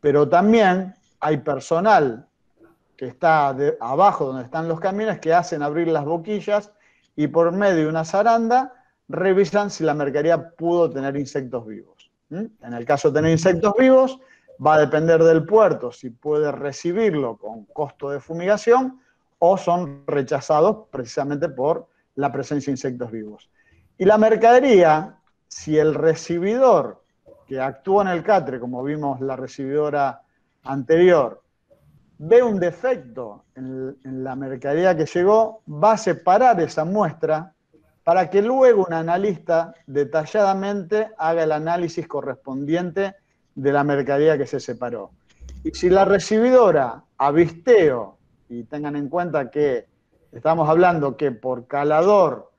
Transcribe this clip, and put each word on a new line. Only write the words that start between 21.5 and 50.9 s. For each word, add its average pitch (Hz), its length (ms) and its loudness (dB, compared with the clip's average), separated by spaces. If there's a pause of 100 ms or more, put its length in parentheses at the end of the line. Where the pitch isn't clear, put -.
la 139 160 -4
presencia 143 400 -6
de 135 40 -2
insectos 123 360 -10
vivos. 107 400 -16 (480)
Y 190 60 -4
la 214 120 6
mercadería, 214 1000 4 (320)
si - 280 -4
el 151 180 2
recibidor 170 1080 0 (460)
que 131 120 -10
actúa 190 420 -2
en 190 80 -2
el 175 120 -4
catre, 143 380 0
como 123 240 -10
vimos 143 360 -6
la 135 140 -6
recibidora 139 880 -4 (400)
anterior, 139 800 2 (800)
ve 220 160 6
un 220 200 -2
defecto 127 880 -8 (100)
en, 131 480 -12
en 131 180 -12
la 131 140 -10
mercadería 139 600 -2
que 156 100 -2
llegó, 214 600 0
va 160 260 2
a 214 60 0
separar 202 600 2
esa 156 240 -2
muestra 165 680 -4 (520)
para 175 260 2
que 196 120 2
luego 240 440 4
un 170 60 -8
analista 165 840 -2 (120)
detalladamente 196 1300 -2
haga 165 240 -2
el 160 80 0
análisis 165 560 -4
correspondiente 151 1120 -6 (400)
de 139 160 -2
la 143 100 2
mercadería 143 560 0
que 135 80 -4
se 139 140 -8
separó. 117 500 -10 (540)
Y 156 80 -6
si 180 180 0
la 196 140 6
recibidora, 196 960 2 (160)
a 139 140 2
visteo, 156 840 2 (300)
y 120 160 -12
tengan 147 300 -10
en 143 140 -6
cuenta 156 420 -4
que 139 380 -2 (420)
estamos 156 380 -2
hablando 160 480 2